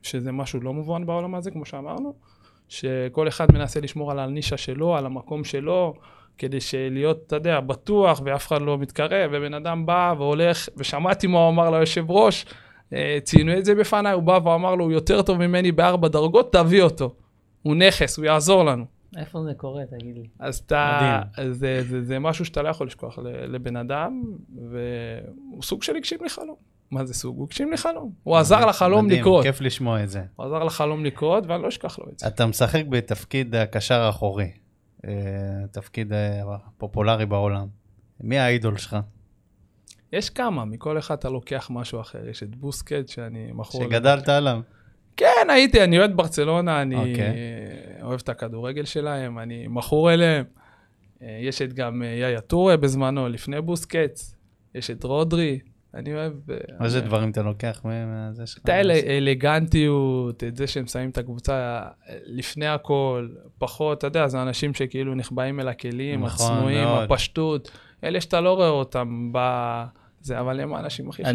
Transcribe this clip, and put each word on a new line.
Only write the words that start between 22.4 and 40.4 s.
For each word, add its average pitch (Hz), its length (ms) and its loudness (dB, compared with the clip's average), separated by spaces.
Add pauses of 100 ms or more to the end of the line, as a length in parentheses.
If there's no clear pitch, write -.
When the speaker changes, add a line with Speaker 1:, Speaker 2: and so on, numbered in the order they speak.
Speaker 1:
שאתה 160 180 -4
לא 151 60 -2
יכול 156 180 -4
לשכוח 120 320 -12
ל-, 123 360 -10
לבן 123 220 -8
אדם, 151 460 -6 (480)
והוא 120 920 -10
סוג - 200 -6
של 311 140 -4
הגשים 320 260 -6
לי 349 60 -8
חלום. - 280 -12 (340)
מה 135 140 -4
זה 127 100 -10
סוג? 127 220 -8
הוא 135 80 -8
הגשים 277 260 -6
לי 330 60 -4
חלום. 320 360 -6 (100)
הוא 165 140 2
עזר 160 200 6
Speaker 3:
מדהים, 226 120 6
Speaker 1:
לחלום 196 380 4
Speaker 3:
מדהים, 185 140 4
Speaker 1:
לקרות. 180 240 6
Speaker 3:
כיף 135 160 2
לשמוע 120 420 0
את 101 80 -4
זה. 98 120 -8 (140)
Speaker 1:
הוא 120 100 -10
עזר 156 180 -4
לחלום 151 400 -2
לקרות, 160 420 0
ואני 170 160 -4
לא - 60 -2
אשכח - 300 -8
לו - 140 -16
את - 60 -20
זה. - 80 -6
Speaker 3:
אתה 113 200 0
משחק 151 420 2
בתפקיד 120 680 -2
הקשר 110 460 2
האחורי, 101 500 0 (560)
אה, 101 40 -8 (600)
תפקיד, 104 420 -8
אה, 104 300 -2 (360)
פופולרי 107 480 0
בעולם. 101 400 0 (540)
מי 120 180 -2
האידול 120 380 2
שלך? - 200 -8 (1160)
Speaker 1:
יש - 180 -4
כמה, 196 340 -4